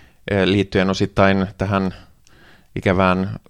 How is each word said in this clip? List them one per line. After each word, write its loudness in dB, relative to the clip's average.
ö, 0
liittyen 0
osittain 0
tähän -2
ikävään 0